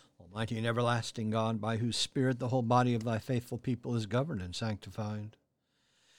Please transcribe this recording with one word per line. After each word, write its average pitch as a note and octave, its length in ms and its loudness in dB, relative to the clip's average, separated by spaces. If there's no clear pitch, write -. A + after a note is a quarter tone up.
Almighty G#2+ 380 -4
and A2+ 100 0
everlasting A#2 600 0
God, A2 320 0
by A2+ 160 0
whose A#2 180 0
Spirit C3 440 0
the B2 100 -2
whole B2+ 140 2
body B2 300 6
of A2+ 100 0
thy A2+ 160 0
faithful B2 380 -4
people B2 380 -2
is A2 120 0
governed A#2+ 340 -2
and F2+ 140 -8
sanctified, G#2+ 840 -6